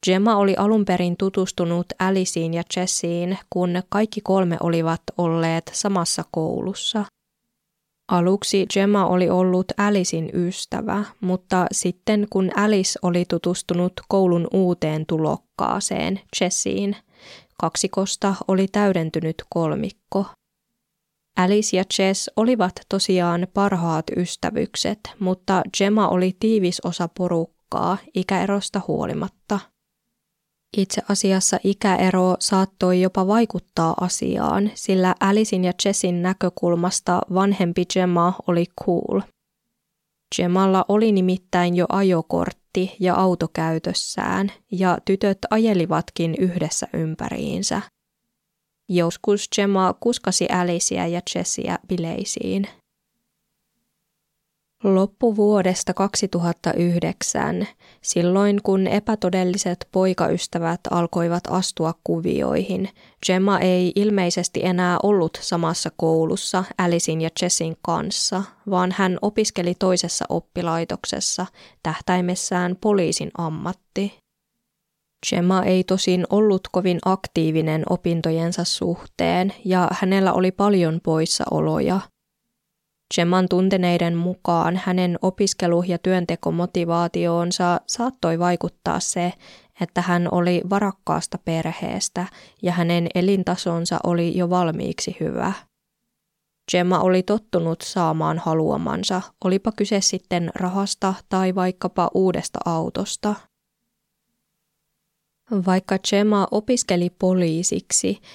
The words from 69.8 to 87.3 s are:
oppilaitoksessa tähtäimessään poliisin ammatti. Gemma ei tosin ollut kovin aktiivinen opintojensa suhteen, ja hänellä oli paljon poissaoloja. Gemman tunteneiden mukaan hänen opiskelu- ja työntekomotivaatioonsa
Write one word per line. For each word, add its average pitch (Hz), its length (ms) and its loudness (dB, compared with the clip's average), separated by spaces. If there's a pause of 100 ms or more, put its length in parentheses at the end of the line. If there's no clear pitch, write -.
oppilaitoksessa - 1160 -4 (360)
tähtäimessään 180 1000 -2
poliisin 170 580 0
ammatti. 165 800 -6 (1120)
Gemma 185 320 2
ei 185 220 2
tosin 180 460 0
ollut 208 420 2
kovin 180 320 0
aktiivinen 160 840 0
opintojensa 170 720 0
suhteen, 175 880 -2 (120)
ja 185 280 2
hänellä 190 400 2
oli 185 200 2
paljon 180 500 2
poissaoloja. 160 1000 0 (1120)
Gemman 180 340 2
tunteneiden 180 680 2
mukaan 170 680 0
hänen 180 380 0
opiskelu- 180 600 0
ja 175 160 -2
työntekomotivaatioonsa 170 1900 0